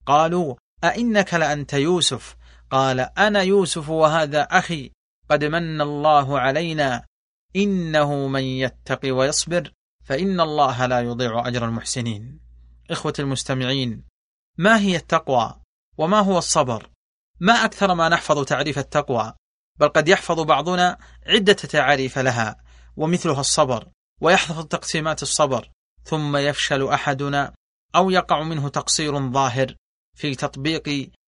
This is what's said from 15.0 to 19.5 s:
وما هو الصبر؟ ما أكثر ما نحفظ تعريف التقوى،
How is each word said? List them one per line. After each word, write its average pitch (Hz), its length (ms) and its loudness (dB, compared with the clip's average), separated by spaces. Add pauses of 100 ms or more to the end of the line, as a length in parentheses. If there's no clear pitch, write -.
وما 180 220 4
هو 190 180 4
الصبر؟ 127 520 0 (500)
ما 190 120 4
أكثر 208 420 0
ما 165 140 2
نحفظ 151 360 0
تعريف 143 340 -2
التقوى، 123 540 -2 (460)